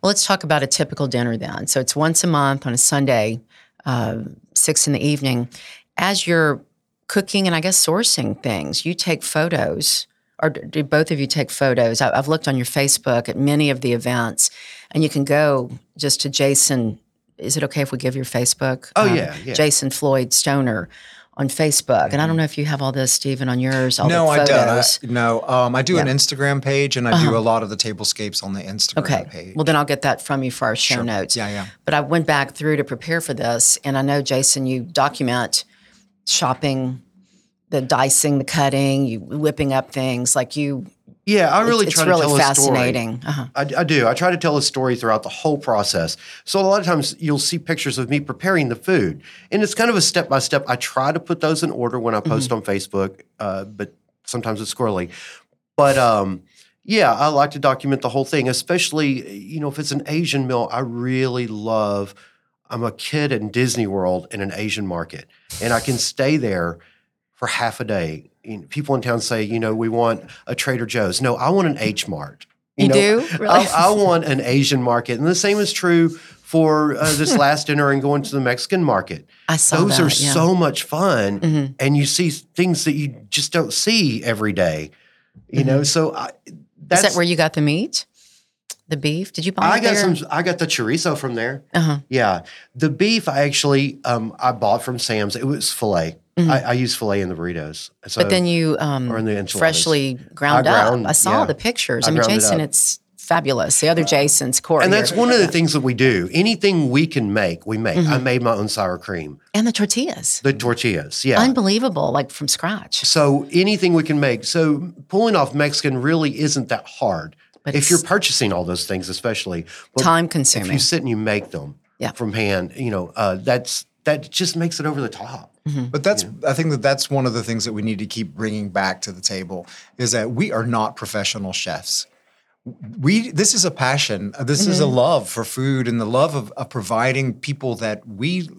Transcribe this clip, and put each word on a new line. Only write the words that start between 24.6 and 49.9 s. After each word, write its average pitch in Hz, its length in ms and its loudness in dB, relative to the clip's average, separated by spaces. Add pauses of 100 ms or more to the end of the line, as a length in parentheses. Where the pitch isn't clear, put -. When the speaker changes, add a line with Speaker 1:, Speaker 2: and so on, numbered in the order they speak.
Speaker 1:
photos. 117 380 2
Speaker 3:
no, 117 440 0
um, 127 260 2
I 127 60 2
do 170 180 0
an 151 80 2
Speaker 1:
Yeah. 131 60 0
Speaker 3:
Instagram 139 500 0
page, 139 360 0
and 123 100 -2
I 120 40 4 (100)
do - 60 4
Speaker 1:
Uh-huh. 113 100 2
Speaker 3:
a - 20 2
lot 113 220 2
of 104 80 -6
the 107 60 -8
tablescapes 104 680 -6
on 98 80 -8
the 98 100 -8
Instagram 95 360 -4
Speaker 1:
Okay. 143 320 -2
Speaker 3:
page. 87 260 -16
Speaker 1:
Well, 156 80 -2
then 156 100 4
I'll 147 120 2
get 139 160 -2
that 135 180 0
from 135 220 -4
you 127 80 -2
for 123 160 -4
our 110 100 0
show - 200 0
Speaker 3:
Sure. 120 80 -2
Speaker 1:
notes. 104 300 -2
Speaker 3:
Yeah, 107 140 -4
yeah. 101 180 -6 (200)
Speaker 1:
But 147 80 0
I 147 60 2
went 151 260 0
back 139 260 0
through 151 240 -2
to 139 80 0
prepare 160 380 -4
for 151 100 -6
this, 117 500 0
and 139 140 -2
I 135 60 0
know, 139 180 2
Jason, 131 460 0
you 131 160 -2
document 127 840 0 (640)
shopping, 131 760 -2 (680)
the 143 100 0
dicing, 135 580 2
the 131 60 -2
cutting, 139 600 2
you 113 140 -4
whipping 147 520 -2
up 131 180 0
things, 127 460 -2
like, 127 200 -2
you 143 300 -4 (380)
Speaker 2:
Yeah, 196 320 4
I 208 60 4
really 226 240 4
Speaker 1:
it's, 151 80 -2
Speaker 2:
try 165 80 4
Speaker 1:
it's 160 40 4
Speaker 2:
to 180 40 4
Speaker 1:
really 170 120 4
Speaker 2:
tell 143 280 4
a 139 40 2
story. 135 220 2
Speaker 1:
fascinating. 123 500 -2
Uh-huh. 143 280 -6
Speaker 2:
I, 139 60 -4 (180)
I 175 60 2
do. 143 240 4
I 120 60 4
try 180 160 0
to 175 60 0
tell 165 200 0
a 139 60 0
story 131 340 0
throughout 110 260 0
the - 60 -10
whole 151 280 -2
process. 101 600 0 (280)
So - 160 0
a - 20 2
lot 196 180 4
of 175 60 -4
times 160 320 0
you'll 147 200 0
see 170 200 -2
pictures 147 380 -4
of 123 140 -4
me 147 100 0
preparing 147 480 -2
the 117 80 -2
food, 98 460 0 (280)
and 208 120 2
it's 208 120 0
kind 226 140 2
of 226 80 2